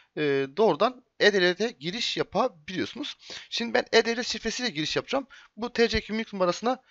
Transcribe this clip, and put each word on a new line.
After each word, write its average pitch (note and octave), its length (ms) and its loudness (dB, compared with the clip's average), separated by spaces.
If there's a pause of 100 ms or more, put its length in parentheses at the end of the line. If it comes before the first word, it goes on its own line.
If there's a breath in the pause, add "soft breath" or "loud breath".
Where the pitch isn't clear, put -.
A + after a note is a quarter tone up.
(160 soft breath)
e, D#3 60 -2 (340)
doğrudan G#3+ 480 2 (160)
e-devlete F#3+ 500 4
giriş F3+ 460 -6
yapabiliyorsunuz. F3+ 1000 -4 (340 loud breath)
Şimdi A#3 240 -4
ben B3 180 2
e-devlet A3+ 340 2
şifresiyle A3+ 440 -4
giriş D3+ 260 -4
yapacağım. C4+ 300 -2 (300 loud breath)
Bu A#3+ 160 -6
T A#3 160 4
C G#3+ 120 0
kimlik A3 320 -6
numarasına, G3+ 580 0